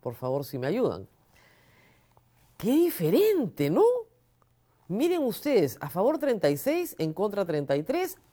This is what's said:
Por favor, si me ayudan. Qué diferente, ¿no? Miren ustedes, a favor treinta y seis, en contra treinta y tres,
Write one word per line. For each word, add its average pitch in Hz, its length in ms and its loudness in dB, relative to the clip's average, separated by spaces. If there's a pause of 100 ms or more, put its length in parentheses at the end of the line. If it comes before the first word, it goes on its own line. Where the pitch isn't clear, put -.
Por 123 140 -8
favor, 131 300 -4
si - 120 -12
me 127 120 -4
ayudan. 156 400 -2 (1500)
Qué 202 140 -2
diferente, 285 1000 2
¿no? 247 120 4 (1040)
Miren 311 380 0
ustedes, 220 560 0
a 147 100 -8
favor 254 280 0
treinta 233 300 0
y 143 80 2
seis, 320 420 -2
en 160 140 -2
contra 202 320 -2
treinta 147 320 -2
y 151 60 -2
tres, 349 340 -4 (160)